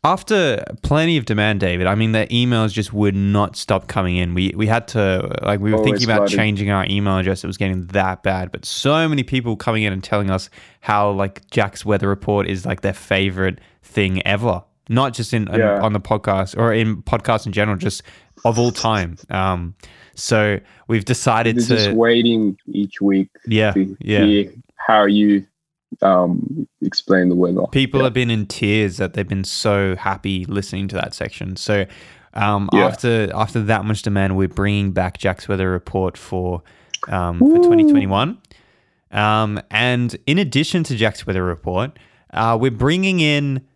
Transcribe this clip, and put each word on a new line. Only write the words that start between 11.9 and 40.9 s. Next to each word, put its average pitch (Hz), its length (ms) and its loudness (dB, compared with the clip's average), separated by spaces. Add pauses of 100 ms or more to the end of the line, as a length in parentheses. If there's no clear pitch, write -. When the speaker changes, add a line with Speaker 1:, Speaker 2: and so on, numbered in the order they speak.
Speaker 1:
report 101 400 0
is, 92 160 -6
like, 92 180 -6
their 98 120 -2
favorite 95 680 -2 (220)
thing 92 440 -2
ever. 101 360 -2 (260)
Not 127 260 0
just - 200 -6
in, 110 140 -2
in 107 120 -2
Speaker 2:
Yeah. 101 200 2
Speaker 1:
on 107 120 0
the 104 80 -2
podcast 98 560 -2
or 113 160 2
in 110 300 0
podcasts 110 440 0
in 104 60 -6
general, 104 240 0
just 95 260 -6 (420)
of 117 140 2
all 120 140 4
time. 95 440 -2 (140)
Um, 90 440 -2 (400)
so 107 460 0 (280)
we've 113 160 0
decided 117 520 0
Speaker 2:
They're 117 220 2
Speaker 1:
to 107 60 2
Speaker 2:
just 101 120 0
waiting 113 600 2 (120)
each 101 320 -4
week 98 280 2 (180)
Speaker 1:
Yeah, 107 260 2
Speaker 2:
to 95 280 0
Speaker 1:
yeah. 104 240 2
Speaker 2:
hear 104 280 2 (240)
how 107 300 4
you, 101 380 4 (580)
um, 92 680 2 (140)
explain - 480 0
the 87 40 2
weather. 90 280 2 (100)
Speaker 1:
People 135 280 0
Speaker 2:
Yeah. 131 40 2
Speaker 1:
have 127 80 0
been 120 180 0
in 107 160 -2
tears 104 520 0
that 92 160 -4
they've 101 120 -4
been 98 180 -2
so 98 520 0
happy 95 480 -4
listening 98 440 -6
to 95 80 -10
that - 180 -6
section. - 420 -10
So, 101 300 -2 (480)
um, 101 380 0
Speaker 2:
Yeah. 98 140 4
Speaker 1:
after, 113 480 0
after 107 280 -2
that 104 220 0
much 107 180 -2
demand, 98 340 0
we're 95 120 2
bringing 101 440 0
back 92 260 -2
Jack's - 300 -4
weather 95 220 -2
report 92 460 -4
for, 90 460 -6 (460)
um, 87 300 -2
for 240 60 6
Speaker 2:
Woo. 330 220 6
Speaker 1:
twenty 330 240 6
twenty-one. 226 480 2 (720)
Um, 104 500 0 (100)
and 120 460 0 (100)
in 151 120 2
addition 160 460 0
to 131 120 -4